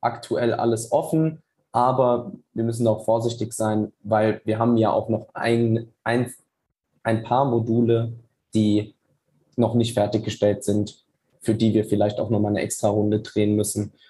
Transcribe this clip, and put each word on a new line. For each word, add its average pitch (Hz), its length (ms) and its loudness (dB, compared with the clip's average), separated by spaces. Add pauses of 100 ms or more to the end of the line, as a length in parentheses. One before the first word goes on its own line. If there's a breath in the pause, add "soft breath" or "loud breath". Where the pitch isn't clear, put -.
aktuell - 540 -2
alles 113 360 -2
offen, 160 520 0 (320)
aber 120 560 2 (220)
wir 113 100 -4
müssen 117 240 0
auch - 180 0
vorsichtig 113 480 -2
sein, 107 480 -2
weil 107 440 0
wir 107 120 -2
haben 117 200 2
ja 110 140 4
auch - 180 -2
noch 110 260 -2
ein, 117 560 0 (120)
ein, 120 300 -2 (680)
ein 113 180 -2
paar 127 240 2
Module, 117 680 0 (420)
die 107 400 0 (600)
noch 113 200 2
nicht 117 180 2
fertiggestellt 104 720 0
sind, 101 400 -2 (380)
für 110 140 0
die 113 180 2
wir 107 100 4
vielleicht 104 360 0
auch 98 100 -4
nochmal 104 220 0
eine 90 100 -2
extra - 260 -4
Runde 107 320 0
drehen 107 360 0
müssen. 104 360 -2 (180 soft breath)